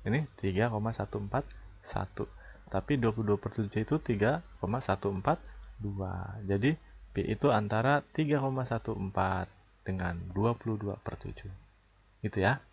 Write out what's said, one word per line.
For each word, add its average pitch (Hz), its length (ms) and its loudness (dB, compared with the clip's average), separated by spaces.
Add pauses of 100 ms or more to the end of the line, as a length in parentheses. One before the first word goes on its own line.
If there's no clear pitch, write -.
ini 139 240 2 (140)
tiga 98 320 2
koma 110 240 -2
satu 101 260 -4
empat 107 240 -2 (380)
satu. - 420 -4 (460)
Tapi 98 260 0
dua 113 160 4
puluh 107 220 4
dua - 20 -6
per - 160 -6
tujuh 107 300 0
itu 151 180 2
tiga 120 400 2 (160)
koma 110 240 -2
satu 98 320 0
empat 117 240 2 (400)
dua. 95 720 -4
Jadi, 101 260 4 (380)
pi - 160 -2
itu 120 260 4
antara 110 480 4 (140)
tiga 143 260 4
koma 131 240 0
satu 113 320 -2
empat 95 480 0 (400)
dengan 90 320 -2 (160)
dua 113 240 2
puluh 110 220 -2
dua 101 180 -4
per - 240 -8
tujuh. 95 300 -10 (760)
Gitu 104 160 -2
ya. 123 320 4